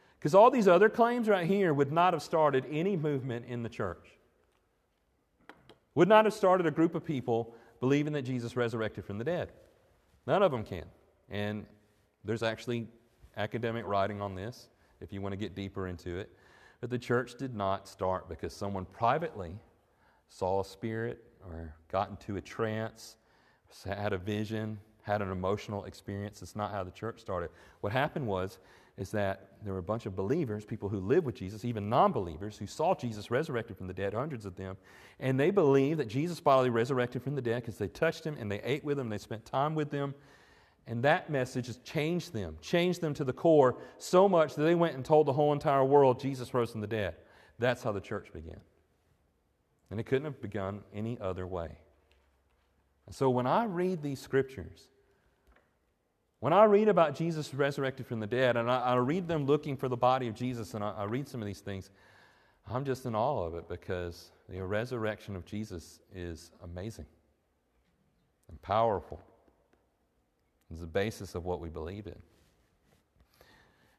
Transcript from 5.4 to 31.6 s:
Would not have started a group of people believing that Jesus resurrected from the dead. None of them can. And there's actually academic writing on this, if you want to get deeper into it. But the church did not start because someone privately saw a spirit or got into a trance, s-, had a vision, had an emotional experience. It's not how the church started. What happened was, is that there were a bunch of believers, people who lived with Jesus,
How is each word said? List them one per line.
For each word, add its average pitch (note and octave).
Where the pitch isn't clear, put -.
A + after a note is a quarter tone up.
Would E3+
not G#3+
have G#3
started F#3
a D#3
group E3
of E3
people A#2
believing D3
that D3
Jesus B2
resurrected A2+
from G2+
the A#2
dead. D#3
None E3
of D#3+
them A2+
can. F#2+
And G#2
there's A2
actually A2+
academic A2+
writing G2+
on G2
this, G#2
if F2+
you G2
want G2
to G2
get G2+
deeper G2
into F2
it. G#2+
But B2
the B2
church A#2+
did C3
not G2
start F#2
because E2
someone G2
privately A#2
saw F#2+
a F#2+
spirit A2+
or E2
got G2
into G2+
a F2
trance, A2
s-, -
had G2+
a F#2+
vision, G#2+
had G#2
an F#2+
emotional F#2+
experience. G2+
It's F#2+
not G#2
how G2
the F2+
church A2
started. F2
What G2+
happened C#3
was, F#2+
is G2+
that G2
there G2
were F#2+
a F#2
bunch A2
of G2
believers, G#2+
people G#2
who G#2
lived C3+
with A2
Jesus, G#2